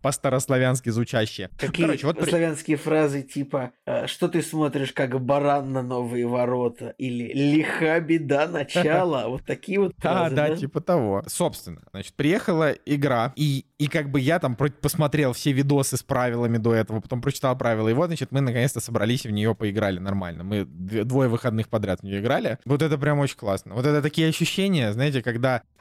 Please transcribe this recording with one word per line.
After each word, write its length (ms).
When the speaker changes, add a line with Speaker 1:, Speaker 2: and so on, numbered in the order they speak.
Speaker 1:
по-старославянски 880
звучащие. 640
Speaker 2:
Какие 300
Speaker 1:
Короче, 220
вот 100
при- 100
Speaker 2:
славянские 480
фразы 460
типа, 480
э, 220
"Что 200
ты 140
смотришь, 500
как 320
баран 480
на 100
новые 440
ворота?" 720
или 340
"Лиха 680
беда 480
начала", 800
Speaker 1:
<laughs> 0
Speaker 2:
вот 180
такие 320
вот 200
Speaker 1:
Да, 240
Speaker 2:
фразы, 120
Speaker 1:
да, 140
Speaker 2:
да? 80
Speaker 1:
типа 240
того. 480
Собственно, 540
значит, 220
приехала 580
игра, 640
и, 280
и 80
как 240
бы 80
я 220
там 160
про-, 140
посмотрел 640
все 180
видосы 440
с 60
правилами 540
до 180
этого, 260
потом 220
прочитал 340
правила, 320
и 40
вот, 160
значит, 240
мы 80
наконец-то 400
собрались 440
и 40
в 20
нее 240
поиграли 460
нормально. 420
Мы 220
две-, 400
двое 240
выходных 400
подряд 320
в 20
нее 160
играли. 460
Вот 180
это 160
прям 220
очень 160
классно. 380
Вот 120
это 160
такие 260
ощущения, 640
знаете, 300
когда 400